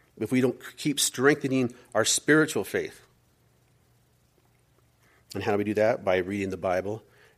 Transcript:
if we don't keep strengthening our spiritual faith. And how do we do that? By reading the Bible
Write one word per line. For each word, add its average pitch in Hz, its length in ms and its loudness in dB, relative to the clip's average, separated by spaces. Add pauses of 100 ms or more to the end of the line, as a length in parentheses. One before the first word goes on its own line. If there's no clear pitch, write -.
(180)
if 110 140 -4
we 127 80 2
don't 123 200 0 (180)
keep 147 220 -4
strengthening 131 720 2 (220)
our 110 100 2
spiritual 147 580 2
faith. - 380 -6 (2250)
And 98 100 -8
how 107 100 -2
do 101 40 0
we 104 60 0
do 104 120 -4
that? 110 300 2
By 92 120 2
reading 95 340 -4
the 92 60 -8
Bible 95 440 -4 (360)